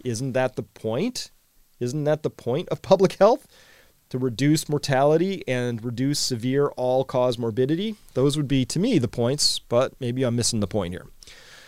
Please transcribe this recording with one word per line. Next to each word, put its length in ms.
Isn't 300
that 220
the 80
point? 680
Isn't 240
that 200
the 80
point 380
of 120
public 320
health? 340
To 100
reduce 500
mortality 800
and 360
reduce 360
severe 480
all-cause 640
morbidity? 560
Those 240
would 100
be, 180
to 120
me, 220
the 80
points, 500
but 420
maybe 240
I'm 120
missing 240
the 80
point 260
here. 140